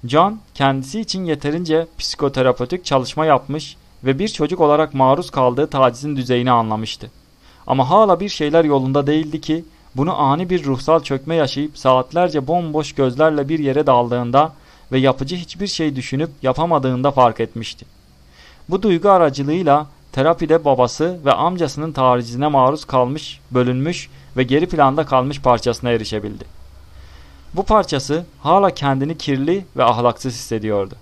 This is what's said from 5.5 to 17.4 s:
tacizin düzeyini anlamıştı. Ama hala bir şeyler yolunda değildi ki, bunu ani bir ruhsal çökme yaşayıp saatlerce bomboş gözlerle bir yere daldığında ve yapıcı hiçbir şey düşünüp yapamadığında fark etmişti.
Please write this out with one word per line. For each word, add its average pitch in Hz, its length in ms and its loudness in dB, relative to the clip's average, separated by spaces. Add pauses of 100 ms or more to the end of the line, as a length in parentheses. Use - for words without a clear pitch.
tacizin 135 480 0
düzeyini 127 360 0
anlamıştı. 110 600 -2 (560)
Ama 131 220 0
hala 190 300 4
bir 196 100 -6
şeyler 156 340 0
yolunda 139 440 0
değildi 156 340 -2
ki, 160 240 -4 (300)
bunu 143 260 -2
ani 160 280 0
bir 170 160 -2
ruhsal 139 340 0
çökme 139 360 -6
yaşayıp 147 420 -2
saatlerce 139 720 0
bomboş 156 460 -2
gözlerle 139 560 2
bir 160 100 -2
yere 139 280 0
daldığında 123 680 2 (380)
ve 131 80 2
yapıcı 135 360 0
hiçbir 175 320 -10
şey 156 280 -4
düşünüp 135 340 -6 (120)
yapamadığında 135 680 0
fark 120 280 4
etmişti. - 460 -8 (840)